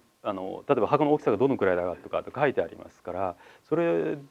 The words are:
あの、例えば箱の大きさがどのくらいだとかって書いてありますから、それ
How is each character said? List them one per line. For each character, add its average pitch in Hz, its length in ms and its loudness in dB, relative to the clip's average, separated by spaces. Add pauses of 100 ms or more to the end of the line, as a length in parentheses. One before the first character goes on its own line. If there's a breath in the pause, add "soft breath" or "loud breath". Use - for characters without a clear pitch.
(220)
あ 110 100 -4
の、 95 360 -10
例 143 80 4
え 120 40 2
ば 101 60 4
箱 147 180 2
の 147 80 4
大 151 60 4
き - 40 -12
さ 139 80 2
が 104 60 2
ど 131 120 2
の 127 80 0
く 104 80 0
ら 92 100 4
い - 20 2
だ 87 200 -2
と - 120 -18
か 82 120 -4
っ - 40 -8
て 98 100 -14
書 143 120 2
い 117 80 0
て 92 80 2
あ 82 40 -2
り 85 100 -14
ま - 140 -18
す - 120 -20
か 87 100 -8
ら、 92 240 -4 (320 loud breath)
そ 156 80 0
れ 165 420 0 (120)